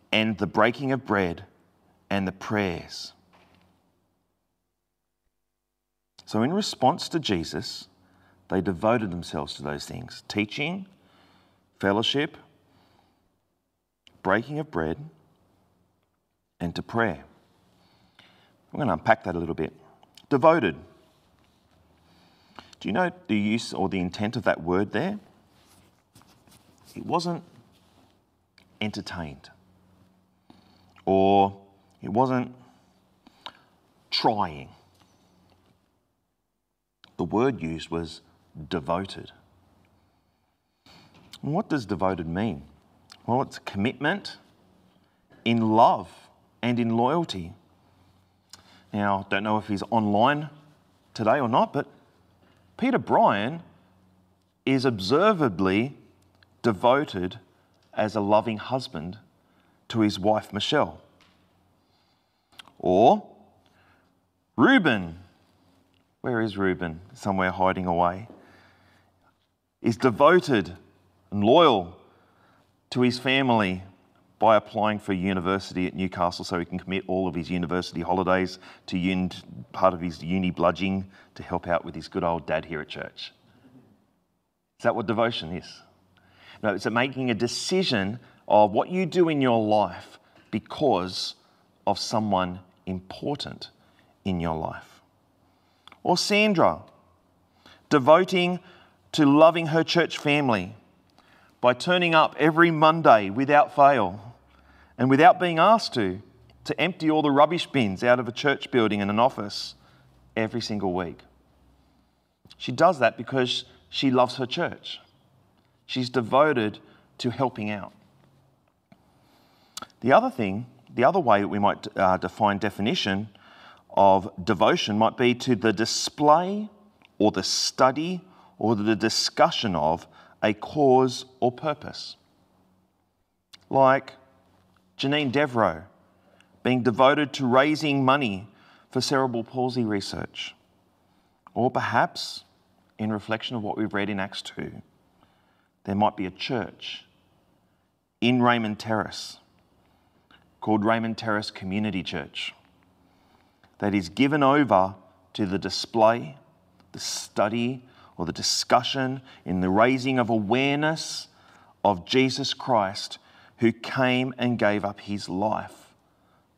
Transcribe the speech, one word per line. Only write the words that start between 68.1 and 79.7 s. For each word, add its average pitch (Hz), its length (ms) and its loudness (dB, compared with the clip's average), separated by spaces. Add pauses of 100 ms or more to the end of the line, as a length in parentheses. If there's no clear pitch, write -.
is 113 160 -2
devoted 131 800 4 (540)
and 101 120 -2
loyal 113 540 4 (920)
to 127 100 0
his 123 180 2
family 117 640 0 (540)
by 107 200 6
applying 104 420 -2
for 101 140 -4
university 92 720 -2
at - 80 -8
Newcastle 90 480 -4
so 92 160 -4
he 87 60 -4
can 92 120 -10
commit 92 300 -6
all 92 180 -2
of 87 80 -4
his 82 160 -6
university 87 520 -4
holidays 92 580 -2 (260)
to 92 120 -6
un-, 92 340 -2 (400)